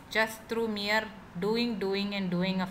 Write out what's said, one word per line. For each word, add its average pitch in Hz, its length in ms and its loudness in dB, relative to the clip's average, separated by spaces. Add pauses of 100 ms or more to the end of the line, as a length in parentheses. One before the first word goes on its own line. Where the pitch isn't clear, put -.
just 220 400 2
through 226 200 0
mere 214 360 0 (340)
doing, 220 420 2
doing 196 340 0
and 190 160 0
doing 185 320 2
of 185 80 -2